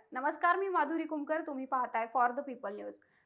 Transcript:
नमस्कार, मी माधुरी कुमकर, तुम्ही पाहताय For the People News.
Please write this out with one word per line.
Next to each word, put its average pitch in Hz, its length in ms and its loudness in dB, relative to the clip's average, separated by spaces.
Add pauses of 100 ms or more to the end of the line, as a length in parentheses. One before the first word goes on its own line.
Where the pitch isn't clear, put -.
(120)
नमस्कार, 311 440 2
मी 392 120 0
माधुरी 320 360 2
कुमकर, 311 360 -2
तुम्ही 269 260 -6
पाहताय 247 400 0 (100)
For 247 120 6
the 247 140 -4
People 214 360 -8
News. 208 160 -10 (320)